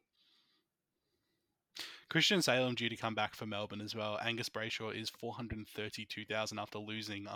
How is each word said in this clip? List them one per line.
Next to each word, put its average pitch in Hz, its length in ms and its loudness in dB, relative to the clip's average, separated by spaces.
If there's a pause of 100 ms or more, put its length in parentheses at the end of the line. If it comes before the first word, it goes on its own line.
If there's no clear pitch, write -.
(2000)
Christian 165 300 8
Salem 127 340 6
due 117 140 2
to 110 80 -2
come 113 180 0
back 107 220 0
for - 100 -8
Melbourne 104 360 -4
as 104 120 -6
well. 107 280 0
Angus 117 260 0
Brayshaw 110 500 -4
is 110 120 -6
four 120 240 -8
hundred 110 340 -8
thirty-two 107 560 -6
thousand 107 340 -2
after 104 200 -6
losing 104 480 -6
a 104 100 -8